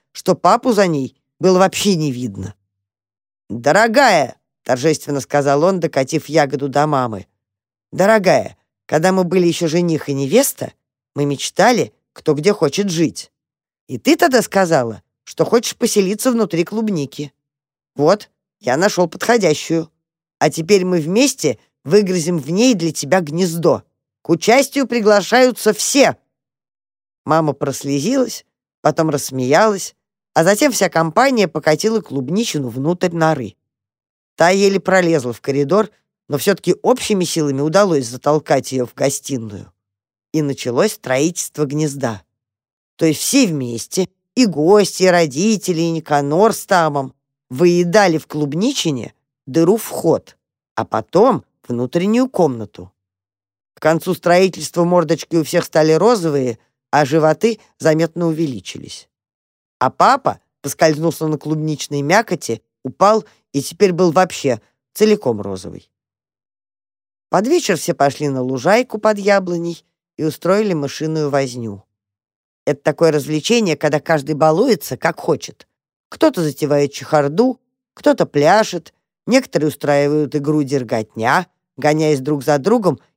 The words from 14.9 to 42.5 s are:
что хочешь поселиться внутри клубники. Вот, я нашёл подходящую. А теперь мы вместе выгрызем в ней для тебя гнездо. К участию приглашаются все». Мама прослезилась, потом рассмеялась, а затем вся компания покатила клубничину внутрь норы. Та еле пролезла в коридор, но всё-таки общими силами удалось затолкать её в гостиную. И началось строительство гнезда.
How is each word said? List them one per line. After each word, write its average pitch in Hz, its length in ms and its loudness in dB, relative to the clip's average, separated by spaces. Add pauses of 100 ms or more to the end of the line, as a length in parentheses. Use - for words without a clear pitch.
что - 220 -4
хочешь 226 300 0
поселиться 208 560 0
внутри 196 320 -2
клубники. 170 680 -6 (640)
Вот, 170 340 2 (300)
я 127 180 -2
нашёл 185 300 0
подходящую. 165 840 -2 (480)
А 151 100 2
теперь 180 360 0
мы 180 140 0
вместе 170 600 0 (240)
выгрызем 180 560 -2
в 135 100 -8
ней 226 240 2
для 165 180 -4
тебя 147 300 -2
гнездо. 165 640 -2 (380)
К - 80 -10
участию 254 580 0
приглашаются 214 840 2
все». 240 440 2 (1080)
Мама 151 280 0
прослезилась, 147 920 -4 (360)
потом 160 280 0
рассмеялась, 151 840 -2 (380)
а 165 100 2
затем 214 280 2
вся 190 180 -2
компания 202 580 2
покатила 165 540 -2
клубничину 143 680 -4
внутрь 160 420 -2
норы. 160 440 -2 (800)
Та 165 140 4
еле 196 300 2
пролезла 165 520 0
в 113 100 -14
коридор, 143 480 0 (380)
но 147 100 -4
всё-таки 175 440 0
общими 214 420 0
силами 143 380 -2
удалось 160 460 2
затолкать 143 640 -2
её 127 140 -2
в - 80 -14
гостиную. 113 800 -6 (600)
И 160 100 0
началось 139 520 -2
строительство 147 720 -2
гнезда. 139 580 -4 (720)